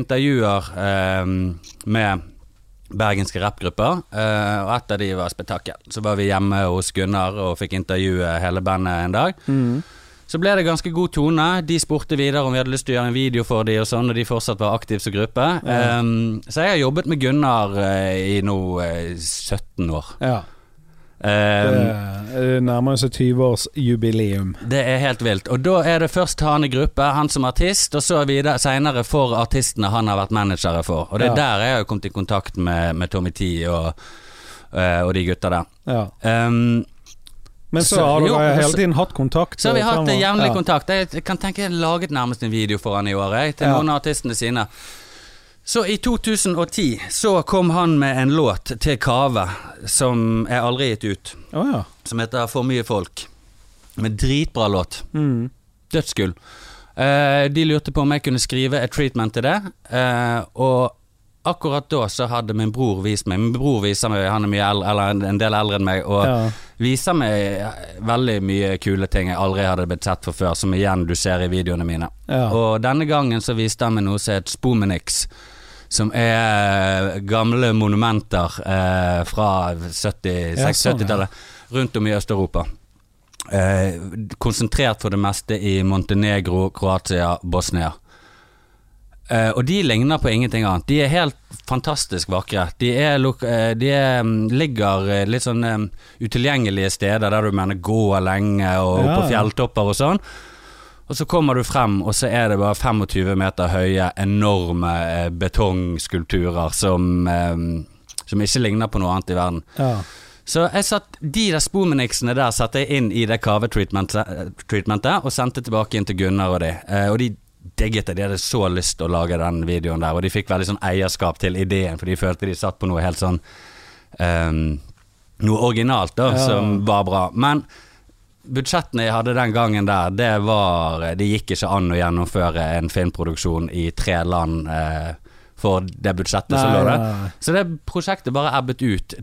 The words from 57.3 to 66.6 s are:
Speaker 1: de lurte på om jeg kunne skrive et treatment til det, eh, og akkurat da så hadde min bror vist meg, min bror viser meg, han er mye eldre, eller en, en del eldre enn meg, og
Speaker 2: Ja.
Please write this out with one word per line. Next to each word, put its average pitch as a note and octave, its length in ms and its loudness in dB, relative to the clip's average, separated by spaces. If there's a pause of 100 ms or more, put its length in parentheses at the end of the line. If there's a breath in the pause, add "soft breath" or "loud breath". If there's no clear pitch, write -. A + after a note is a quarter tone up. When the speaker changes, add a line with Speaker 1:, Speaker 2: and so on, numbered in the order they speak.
Speaker 1:
de D#3 180 2
lurte D3+ 280 0
på D3+ 80 2
om C#3+ 100 2
jeg D3 120 0
kunne B2+ 160 0
skrive C3 420 0
et B2 100 -2
treatment A#2+ 420 0
til A#2 100 -2
det, F3+ 180 0 (300)
eh, A#2+ 500 0 (140)
og B2+ 360 2 (540)
akkurat D3 440 -2
da B2+ 180 0
så A#2+ 200 -4
hadde A2+ 260 -2
min A2 180 0
bror A2 300 0
vist G#2 260 0
meg, F#2 120 0
min A#2 140 2
bror B2+ 280 2
viser G2+ 280 0
meg, G2 200 0
han G#2+ 140 0
er G#2 40 0
mye G2+ 240 2
eldre, G2+ 180 0
eller G2+ 200 2
en, G2+ 140 0
en G2+ 140 0
del G#2+ 160 2
eldre G#2 220 0
enn G2 100 0
meg, F#2+ 200 0
og G2+ 200 2
Speaker 2:
Ja. A2+ 240 2 (300 loud breath)